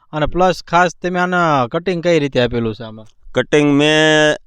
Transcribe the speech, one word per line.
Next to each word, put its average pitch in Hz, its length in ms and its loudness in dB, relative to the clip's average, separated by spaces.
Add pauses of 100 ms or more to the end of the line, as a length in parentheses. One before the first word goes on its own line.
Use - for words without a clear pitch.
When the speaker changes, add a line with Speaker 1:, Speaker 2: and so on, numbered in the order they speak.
(120)
Speaker 1:
અને 156 140 -4
પ્લસ 180 380 -2
ખાસ 175 320 0
તમે 180 240 -6
આના 170 480 0
કટિંગ 170 360 -6
કઈ 170 160 2
રીતે 139 220 -2
આપેલું 117 340 -2
છે 120 80 -16
આમાં? 110 220 -18 (260)
Speaker 2:
કટિંગ 147 460 2
મેં 151 560 2 (140)